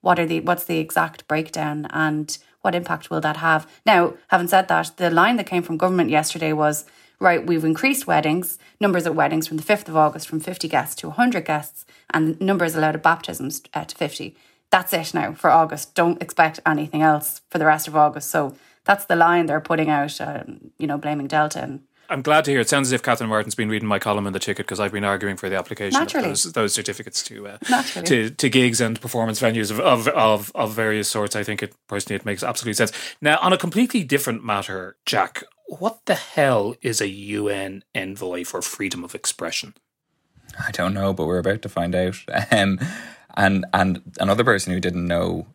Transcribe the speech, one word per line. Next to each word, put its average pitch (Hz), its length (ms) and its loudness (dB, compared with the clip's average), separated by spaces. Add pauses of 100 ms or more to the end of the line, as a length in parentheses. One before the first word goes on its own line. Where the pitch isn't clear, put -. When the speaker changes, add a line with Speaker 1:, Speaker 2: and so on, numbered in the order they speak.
Speaker 1:
what 180 180 4
are 170 80 0
the, 165 140 -2
what's 175 240 -2
the 165 140 -2
exact 160 500 -2
breakdown 151 600 -4
and 151 480 -2 (240)
what 185 140 0
impact 175 340 -4
will 165 140 -2
that 151 160 -2
have. 160 280 2 (200)
Now, 180 280 6 (140)
having 175 200 2
said 190 200 4
that, 165 300 0
the 180 100 2
line 180 280 4
that 208 100 -2
came 180 160 0
from 165 160 -4
government 180 320 2
yesterday 156 420 0
was, 151 320 0 (340)
"Right, 175 280 4
we've 165 180 0
increased 160 420 0
weddings, 160 520 0 (200)
numbers 180 280 2
at 160 80 0
weddings 156 340 0
from 160 80 -6
the 156 60 -4
fifth 208 260 0
of 160 80 -2
August 156 320 2
from 160 120 -4
fifty 180 280 -8
guests 147 280 -2
to - 120 -10
a 151 40 -10
hundred 233 340 0
guests, 151 400 -6 (240)
and 160 280 0
numbers 175 360 0
allowed 156 220 2
at 156 60 -6
baptisms, - 600 -2 (100)
uh, - 120 -6
to - 120 -16
fifty." - 400 -6 (340)
That's 185 220 2
it 165 220 -4
now - 180 -2
for 160 160 0
August. 156 460 4
Don't 175 260 2
expect 160 460 0
anything 151 340 0
else 151 480 2
for - 80 -6
the 156 100 2
rest 156 220 4
of 151 80 -2
August. 151 340 2
So 143 240 0 (300)
that's 202 220 2
the 175 100 2
line 170 300 4
they're 151 140 0
putting 156 280 0
out, 147 320 0
um, - 580 -10
you 156 80 -6
know, 147 120 -2
blaming 147 300 -4
Delta. 151 340 0
And 131 180 -10 (300)
Speaker 2:
I'm 139 100 -4
glad 151 240 4
to 143 60 0
hear. 135 100 4
It 113 80 0
sounds 139 200 2
as 127 40 2
if 123 100 0
Catherine 117 280 0
Martin's 107 240 -2
been 107 160 -2
reading 110 180 -2
my 101 100 2
column 104 280 -2
in 95 80 -4
The 95 40 -4
Ticket, 98 280 -6
'cause 95 120 -8
I've 101 140 -2
been 101 120 -4
arguing 98 340 -2
for 98 100 -6
the 95 80 -2
application 101 420 -4
Speaker 1:
Naturally. 233 280 -2
Speaker 2:
of - 60 -2
those, 135 200 -4
those 107 220 0
certificates 104 500 -6
to, 104 240 -14
uh, 101 100 -18 (120)
Speaker 1:
Naturally. 180 360 -2
Speaker 2:
to, 117 240 2
to 139 200 0
gigs 123 320 4
and 113 180 -2
performance 113 400 -2
venues 113 300 0
of, 110 100 -4
of, 123 280 4
of, 110 460 2
of 107 200 -2
various 107 340 0
sorts. 104 260 -2
I 107 80 -2
think 104 200 -6
it, 101 120 -10 (140)
personally, 101 280 -6
it - 100 -6
makes 101 160 -4
absolute 113 340 -4
sense. 110 160 2 (300)
Now, 151 180 4
on 185 140 4
a - 20 0
completely 202 480 0
different 127 400 -2
matter, 98 520 -6 (100)
Jack, - 380 -2 (220)
what 190 380 -6
the - 100 2
hell 127 680 0
is 117 180 -2
a 104 80 0
U 101 400 -4
N 98 360 -6 (100)
envoy 95 500 -6
for - 160 -8
freedom 87 420 -6
of 87 120 -14
expression? - 580 -6 (840)
Speaker 3:
I - 140 -6
don't 92 200 -2
know, 98 220 0
but 85 100 -4
we're 87 140 0
about 98 240 -2
to 95 80 -10
find 87 240 -2
out. 92 220 0 (120)
<laughs> - 220 -2
Um, 98 280 2 (580)
and, 98 360 2
and 92 480 0
another 98 240 4
person 101 280 2
who 90 60 0
didn't 90 280 -2
know 85 480 -2